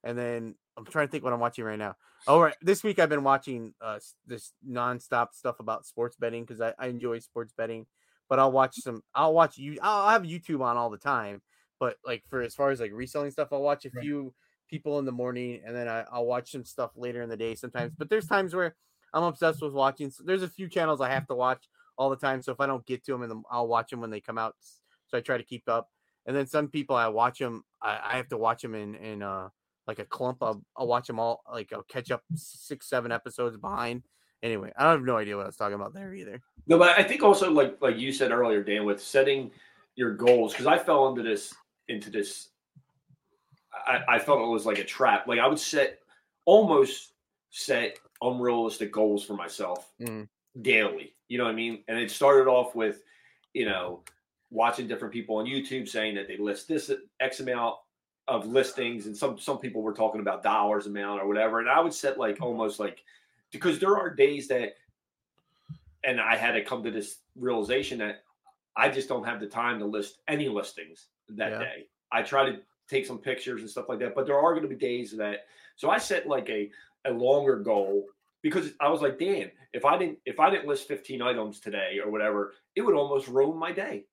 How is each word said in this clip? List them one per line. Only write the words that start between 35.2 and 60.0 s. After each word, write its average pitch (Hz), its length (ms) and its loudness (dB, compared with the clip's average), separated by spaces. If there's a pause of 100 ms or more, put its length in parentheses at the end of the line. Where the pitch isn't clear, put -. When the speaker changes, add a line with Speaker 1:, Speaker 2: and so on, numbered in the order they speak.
Speaker 1:
what 98 80 -6
I 98 40 -8
was - 80 -16
talking 101 200 -4
about 101 180 -10
there 196 200 -14
either. 127 280 -14 (240)
Speaker 3:
No, 165 120 6
but 175 200 8
I 196 40 6
think 254 200 0
also, 196 280 8
like, 139 300 4
like 123 180 2
you 135 140 -4
said 131 200 2
earlier, 117 300 4
Dan, 104 220 0
with 101 180 0
setting 135 480 2 (460)
your 117 180 0
goals, 117 400 6
'cause 123 120 -2
I - 120 6
fell 139 300 4
into 120 140 -2
this, 110 320 -4 (340)
into 107 220 -8
this, 104 400 -6 (1200)
I, - 360 0
I 117 100 6
felt 139 240 4
it 117 60 0
was 113 180 0
like 101 120 0
a 98 60 -4
trap. 110 420 2
Like, 120 140 0
I 127 60 6
would 151 140 4
set, - 400 0 (440)
almost 165 680 6 (360)
set - 480 -2 (240)
unrealistic 117 720 0
goals 107 320 2
for 104 100 -8
myself 90 640 -8
Speaker 1:
Mm. 110 320 -10 (320)
Speaker 3:
daily. 110 540 0 (120)
You 123 100 -4
know 123 60 2
what 113 80 0
I 110 40 -4
mean? 113 320 -6
And 117 100 -2
it 113 120 -4
started 135 400 6
off 123 240 4
with, 110 280 -2 (520)
you 120 120 0
know, 90 380 -4 (460)
watching 117 380 2
different 110 260 -6
people 110 240 -4
on 110 80 -2
YouTube 131 420 -6
saying 107 280 -2
that 98 120 -8
they 95 100 -10
list 101 300 -4
this 151 240 -2 (280)
X 131 200 -2
amount 120 360 -2 (520)
of 110 180 -2
listings, 120 600 0
and 104 100 -10
some, 123 220 -4
some - 200 -4
people 113 240 -6
were 107 120 -2
talking 110 280 0